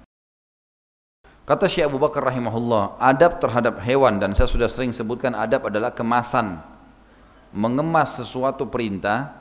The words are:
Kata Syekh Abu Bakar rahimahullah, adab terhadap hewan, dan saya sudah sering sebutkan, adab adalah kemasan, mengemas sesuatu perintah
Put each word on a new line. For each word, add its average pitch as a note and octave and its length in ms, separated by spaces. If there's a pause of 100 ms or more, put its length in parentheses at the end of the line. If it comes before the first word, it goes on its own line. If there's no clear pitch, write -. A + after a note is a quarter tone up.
(1400)
Kata D3+ 240
Syekh D3+ 240
Abu C3+ 80
Bakar C#3+ 240
rahimahullah, A#2 760
adab C#3 460
terhadap A#2 400
hewan, A#2 400
dan G2 100
saya B2+ 140
sudah A#2 240
sering A#2+ 240
sebutkan, A#2 400
adab A2+ 320
adalah G#2 240
kemasan, A#2 720 (880)
mengemas C#3+ 680
sesuatu B2+ 540
perintah A2 680